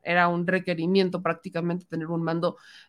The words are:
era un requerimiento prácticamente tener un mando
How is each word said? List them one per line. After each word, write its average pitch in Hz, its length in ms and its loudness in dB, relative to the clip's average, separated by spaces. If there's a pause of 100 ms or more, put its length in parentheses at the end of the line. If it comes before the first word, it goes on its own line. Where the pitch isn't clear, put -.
era 175 240 4
un 175 180 0
requerimiento 185 760 0
prácticamente 170 640 -4
tener 160 220 -6
un 170 140 -4
mando 165 360 -2 (320)